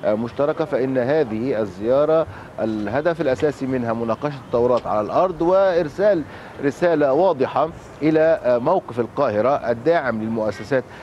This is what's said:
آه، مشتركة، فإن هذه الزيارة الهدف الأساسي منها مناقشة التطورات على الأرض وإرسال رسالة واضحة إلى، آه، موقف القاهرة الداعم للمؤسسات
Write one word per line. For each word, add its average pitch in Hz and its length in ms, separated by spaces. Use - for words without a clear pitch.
آه، 104 100
مشتركة، 143 500
فإن 131 320
هذه 120 640
الزيارة 131 680
الهدف 113 640
الأساسي 139 440
منها 123 280
مناقشة 117 420
التطورات 120 420
على 104 140
الأرض 156 400
وإرسال 180 800
رسالة 147 500
واضحة 151 560
إلى، 160 420
آه، 123 140
موقف 135 420
القاهرة 113 500
الداعم 123 720
للمؤسسات 110 640